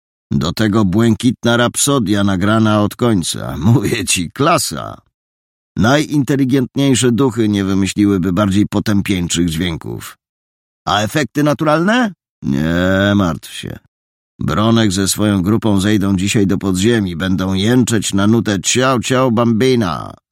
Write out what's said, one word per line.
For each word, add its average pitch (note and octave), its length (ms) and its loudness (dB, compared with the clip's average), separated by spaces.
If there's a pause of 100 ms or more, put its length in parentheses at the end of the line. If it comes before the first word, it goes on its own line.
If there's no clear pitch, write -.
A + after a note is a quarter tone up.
(340)
Do C#2+ 200 0
tego A2 320 2
błękitna A#2 720 0
rapsodia A#2 680 0
nagrana G#2 580 2
od G2+ 140 -2
końca. D2+ 640 -2
Mówię A#2+ 480 2
ci, F2 260 -4
klasa. B2+ 680 -2 (760)
Najinteligentniejsze C3+ 1300 0
duchy A#2 380 0
nie G2+ 160 0
wymyśliłyby G2 680 0
bardziej G2 340 2
potępieńczych F#2 840 -2
dźwięków. D#2 680 -6 (680)
A - 140 0
efekty D3 420 -2
naturalne? E3 720 0 (300)
Nie F2+ 720 0
martw F2 380 -2
się. G1+ 260 -12 (600)
Bronek A2 520 2
ze F#2+ 160 -2
swoją G2+ 340 0
grupą G#2 380 0
zejdą G2 360 0
dzisiaj G2 320 0
do F#2+ 100 0
podziemi. G2 580 0
Będą F#2 380 -2
jęczeć A2 600 0
na G2 140 2
nutę G#2+ 340 0
Ciao, B2+ 380 0
ciao, B2+ 320 0
bambina”. A2 840 0 (180)